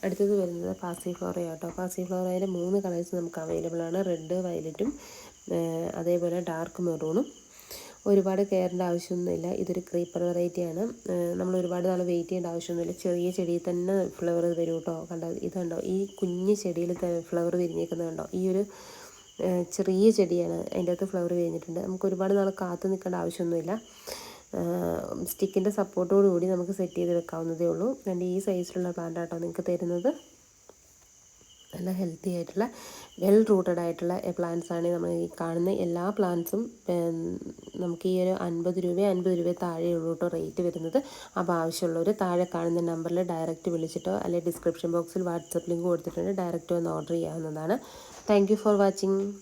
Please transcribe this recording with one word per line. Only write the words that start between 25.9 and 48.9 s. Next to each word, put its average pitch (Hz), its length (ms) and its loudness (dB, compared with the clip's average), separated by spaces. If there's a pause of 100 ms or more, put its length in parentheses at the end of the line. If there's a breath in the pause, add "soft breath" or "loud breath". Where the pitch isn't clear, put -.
കൂടി 175 200 2
നമുക്ക് 180 280 -2
സെറ്റ് 175 180 -2
ചെയ്ത് 175 220 2
വെക്കാവുന്നതേ 165 520 -2
ഉള്ളൂ. 180 160 0 (220)
എൻ്റെ 180 240 0
ഈ - 20 2 (120)
സൈസിലുള്ള 180 480 -2
പ്ലാന്റ് 170 260 -4
ആട്ടോ 170 200 -6
നിങ്ങൾക്ക് 170 280 -4
തരുന്നത്. 175 400 2 (1600)
നല്ല 185 260 -4
ഹെൽത്തി 180 380 -4
ആയിട്ടുള്ള, 180 280 -2 (560 loud breath)
വെൽ 196 160 10 (120)
റൂട്ടഡ് 185 340 4
ആയിട്ടുള്ള, 175 320 0 (140)
എ, - 80 -2
പ്ലാന്റ്സ് 170 380 -2
ആണ് 170 200 2
നമ്മൾ 170 160 0 (100)
ഈ 170 40 0 (140)
കാണുന്ന 170 320 0 (140)
എല്ലാ 170 180 0 (140)
plants-ും. 175 440 0 (320)
ഏം, 170 240 0 (680)
നമുക്ക് 170 280 -2
ഈ 185 120 4
ഒരു 185 100 2 (120)
അൻപത് 170 400 0
രൂപ, 175 140 2 (140)
അൻപത് 180 260 2
രൂപ 170 120 2 (120)
താഴെ 170 340 0
ഉള്ളൂ 165 140 0
കേട്ടോ 165 240 0
റേറ്റ് 165 320 -2
വരുന്നത്. 165 320 0 (400 loud breath)
അപ്പോൾ 180 220 2
ആവശ്യമുള്ളവർ 165 480 2 (140)
താഴെ 180 220 2 (100)
കാണുന്ന 170 360 2
നമ്പറിൽ 165 300 0 (120)
ഡയറക്റ്റ് 165 420 -2
വിളിച്ചിട്ടോ 165 400 -2 (100)
അല്ലെങ്കിൽ 170 240 0
ഡിസ്ക്രിപ്ഷൻ 170 480 0
ബോക്സിൽ 170 340 -2
WhatsApp 170 400 -4
ലിങ്ക് 170 200 0
കൊടുത്തിട്ടുണ്ട്, 170 500 -2
ഡയറക്റ്റ് 170 360 -2
വന്ന് 170 200 0
ഓർഡർ 156 200 -2
ചെയ്യാവുന്നതാണ്. 160 600 -2 (520 loud breath)
Thank 202 240 6
you 208 120 2
for 214 180 6
watching. 196 320 2 (260)